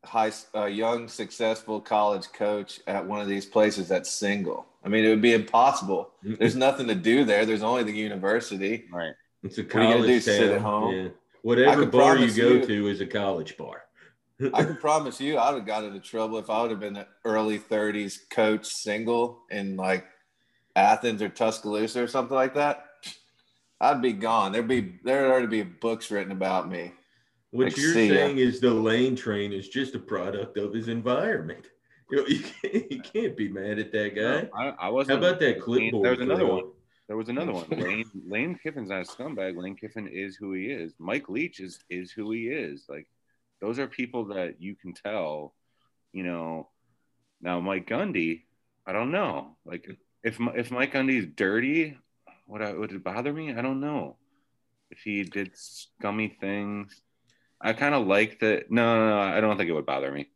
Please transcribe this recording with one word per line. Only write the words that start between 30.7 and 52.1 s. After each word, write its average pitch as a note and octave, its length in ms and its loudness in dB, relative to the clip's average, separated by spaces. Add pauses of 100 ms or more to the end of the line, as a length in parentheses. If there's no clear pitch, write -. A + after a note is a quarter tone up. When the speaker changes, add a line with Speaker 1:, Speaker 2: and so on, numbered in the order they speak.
Speaker 2:
his A2+ 140 -4
environment. B2 800 -4 (420)
You C#3 80 2
know, C#3 80 0
you C3+ 140 2
can't, - 520 -4
you B2+ 100 -8
can't - 340 -4
be G#2+ 120 -2
mad G2 300 -4
at G#2+ 140 -6
that G#2 240 -2
guy. G#2 60 -2 (200)
Speaker 3:
No, - 120 -8
I, A2+ 320 -6
I - 20 -2
wasn't C3 340 2
Speaker 2:
How F3+ 60 4
about D#3 120 0
that C3 140 4 (140)
Speaker 3:
Lane, A#2 240 2
Speaker 2:
clipboard G#2 120 2
Speaker 3:
there B2 80 4
was B2 80 0
another B2+ 240 0
Speaker 2:
throw? F#2+ 120 2
Speaker 3:
one. F#2 80 -4 (440)
There G#2 80 -6
was A2 120 -6
another C#3 240 -4
one. F2 140 -6
Speaker 2:
<laughs> - 40 -10
Speaker 3:
Lane, A2 340 -4 (220)
Lane C3 360 -4
Kiffin's C#3+ 280 -8
not F#2+ 120 -4
a - 20 -8
scumbag. G2+ 520 -8
Lane F#2 200 -10
Kiffin G#2+ 320 -12
is G2 280 -10
who G2+ 180 -10
he F#2 120 -6
is. F2+ 320 -10
Mike G#2+ 300 -6
Leach B2+ 320 -6
is, F#2 180 -16 (100)
is F2+ 220 -10
who G#2+ 220 -8
he A2+ 160 -6
is. G2 400 -8
Like, D2 180 -14 (540)
those A2+ 180 -6
are C#3 80 -4
people A#2+ 400 -8
that F#2+ 340 -6
you F#2+ 140 -12
can F2+ 180 -16
tell, D#2 640 -8 (580)
you F#2 120 -8
know. E2 440 -8 (720)
Now, F2 200 -4
Mike F#2+ 260 -4
Gundy, G#2+ 560 -4 (440)
I F#2+ 60 -8
don't A#2+ 200 -2
know. D3 520 -4
Like, F2 240 -14 (360)
if A2+ 160 -4
Mi-, A#2 160 0
if A#2+ 160 -4
Mike C3 220 -2
Gundy's C3 320 0 (100)
dirty, C3 600 0 (520)